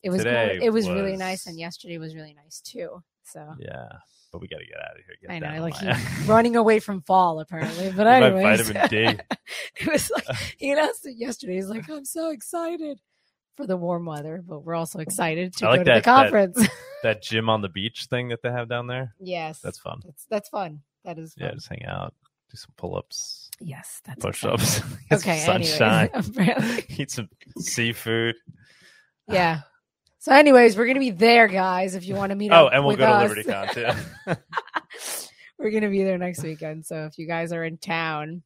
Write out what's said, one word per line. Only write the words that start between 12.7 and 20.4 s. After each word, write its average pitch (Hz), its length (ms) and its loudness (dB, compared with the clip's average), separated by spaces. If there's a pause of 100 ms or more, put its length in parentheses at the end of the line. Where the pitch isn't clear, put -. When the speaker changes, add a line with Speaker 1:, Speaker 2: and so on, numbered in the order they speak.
Speaker 1:
for 277 100 -10
the 185 100 -2
warm 170 300 -4
weather, 156 400 -10
but 156 140 -14
we're 170 160 -8
also 165 240 -6
excited 170 560 -4
to 214 100 -2
Speaker 2:
I - 40 4
like 131 100 -2
Speaker 1:
go 175 40 -4
to 139 60 4
Speaker 2:
that, - 60 8
Speaker 1:
the 214 60 6
conference." 214 540 4
<laughs> - 20 -2
Speaker 2:
that, 214 120 4 (320)
that 110 200 -2
gym 113 280 -2
on 110 100 2
the 98 80 -6
beach 98 400 -8
thing 123 200 -4
that 117 120 -8
they 120 120 -4
have 120 160 -6
down 120 180 -6
there. 127 320 -8
Speaker 1:
Yes, 170 420 -10
Speaker 2:
That's - 200 -12
fun. - 260 -14
Speaker 1:
that's, - 240 -20
that's 208 180 -6